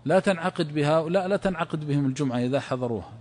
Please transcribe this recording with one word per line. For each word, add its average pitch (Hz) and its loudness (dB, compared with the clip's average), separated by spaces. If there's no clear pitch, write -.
لا 165 4
تنعقد 175 0
بها، 151 2
لا، 180 0
لا 196 0
تنعقد 165 -4
بهم 143 2
الجمعة 131 0
إذا 123 0
حضروها، 120 -4